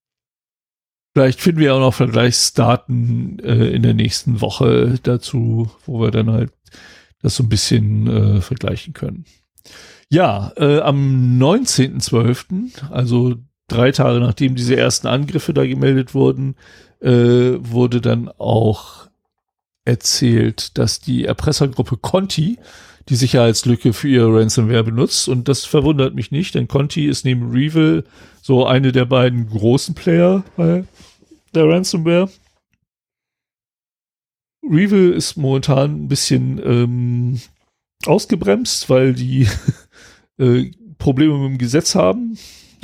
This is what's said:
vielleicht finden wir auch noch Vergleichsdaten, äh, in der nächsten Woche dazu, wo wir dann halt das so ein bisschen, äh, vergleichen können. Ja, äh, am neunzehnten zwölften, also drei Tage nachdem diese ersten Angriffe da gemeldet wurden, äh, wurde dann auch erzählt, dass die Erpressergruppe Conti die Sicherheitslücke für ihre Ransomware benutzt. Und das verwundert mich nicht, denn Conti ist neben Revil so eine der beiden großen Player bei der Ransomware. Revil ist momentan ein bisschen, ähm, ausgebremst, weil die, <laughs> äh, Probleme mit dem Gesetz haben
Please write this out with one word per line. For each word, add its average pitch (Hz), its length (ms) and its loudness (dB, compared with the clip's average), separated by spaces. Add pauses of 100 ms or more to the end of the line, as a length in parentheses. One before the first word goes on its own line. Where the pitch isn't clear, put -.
(1160)
vielleicht 131 260 2
finden 165 200 0
wir 135 140 4
auch 135 60 2
noch 131 140 2
Vergleichsdaten, 120 1400 0
äh, 117 320 2
in 120 120 0
der 117 120 4
nächsten 110 480 -2
Woche 120 600 2
dazu, 117 680 -2 (160)
wo 120 140 -6
wir 110 100 0
dann 113 200 0
halt 117 220 -2 (680)
das - 140 -2
so 131 80 -2
ein 113 40 0
bisschen, 107 600 0
äh, 104 340 2
vergleichen 113 500 -8
können. - 320 -10 (840)
Ja, 131 460 0
äh, 147 240 2
am 135 580 0
neunzehnten 135 600 0
zwölften, 127 720 -2 (180)
also 123 460 0 (320)
drei 123 240 2
Tage 123 280 2
nachdem 127 360 0
diese 123 200 0
ersten 123 300 -2
Angriffe 143 480 -4
da 139 120 2
gemeldet 135 480 0
wurden, 135 420 0 (440)
äh, 123 80 -2 (500)
wurde 120 440 -2
dann 117 260 -2
auch 110 800 -2 (800)
erzählt, 117 880 0
dass 120 240 -2
die 123 240 -4
Erpressergruppe 127 720 -2
Conti 190 600 -2 (520)
die 131 60 2
Sicherheitslücke 120 760 2
für - 160 -4
ihre 113 320 4
Ransomware 113 440 2
benutzt. 117 440 -2
Und 123 200 -2
das 135 180 -2
verwundert 143 480 0
mich 123 160 -8
nicht, 160 240 -6
denn 123 140 -2
Conti 147 380 -2
ist 135 200 -4
neben 120 240 -2
Revil 156 540 0 (360)
so 127 260 2
eine 131 260 2
der 127 120 2
beiden 123 460 0
großen 113 440 0
Player 180 480 2 (140)
bei 175 280 0 (720)
der 160 140 4
Ransomware. 175 640 0 (2250)
Revil 190 500 2
ist - 240 -6
momentan 139 680 -2
ein 139 40 -8
bisschen, 131 560 -2
ähm, 120 760 -2 (640)
ausgebremst, 202 840 -2
weil 131 240 4
die, 127 340 0 (460)
<laughs> - 460 -20
äh, 127 320 2 (260)
Probleme 147 420 2
mit 135 120 -2
dem 135 80 -6
Gesetz 123 360 -2
haben 208 440 0 (460)